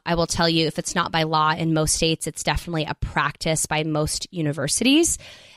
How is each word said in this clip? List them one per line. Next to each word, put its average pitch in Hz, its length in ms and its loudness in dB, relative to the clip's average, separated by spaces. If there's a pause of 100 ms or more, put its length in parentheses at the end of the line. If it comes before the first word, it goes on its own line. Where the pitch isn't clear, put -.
I 170 80 0
will 165 100 2
tell 170 240 2
you, 165 160 2
if 160 140 -4
it's - 160 -6
not 175 160 0
by 160 100 0
law 156 300 2
in 160 220 0
most 156 220 2
states, 160 300 0
it's - 180 -8
definitely 156 420 -2
a - 100 -6
practice 156 720 -2
by 156 160 -2
most 151 480 -2
universities. 175 880 2 (380)